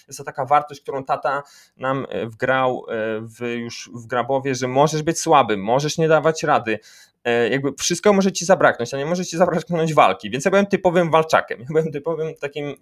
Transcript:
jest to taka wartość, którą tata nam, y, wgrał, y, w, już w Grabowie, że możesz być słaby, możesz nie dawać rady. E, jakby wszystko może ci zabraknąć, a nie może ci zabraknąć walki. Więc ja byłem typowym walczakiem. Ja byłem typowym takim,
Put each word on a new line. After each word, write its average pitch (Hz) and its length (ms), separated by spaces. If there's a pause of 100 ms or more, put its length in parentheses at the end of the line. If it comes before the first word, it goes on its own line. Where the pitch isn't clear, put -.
jest 135 100
to - 60
taka 147 220
wartość, 147 360
którą 139 220
tata 143 400 (340)
nam, 135 280 (100)
y, 101 140
wgrał, 127 600
y, 98 40 (280)
w, 117 360
już 117 360
w 113 140
Grabowie, 127 480
że 127 120
możesz 151 360
być 160 160
słaby, 127 380
możesz 127 400
nie 160 100
dawać 156 360
rady. 117 360 (440)
E, 120 260
jakby 139 300
wszystko 202 340
może 196 180
ci 185 140
zabraknąć, 147 480
a 139 40
nie 139 80
może 180 200
ci 165 120
zabraknąć 165 560
walki. 110 360
Więc 127 160
ja 190 60
byłem 196 140
typowym 180 460
walczakiem. 156 480
Ja 117 80
byłem 160 240
typowym 156 440
takim, 147 460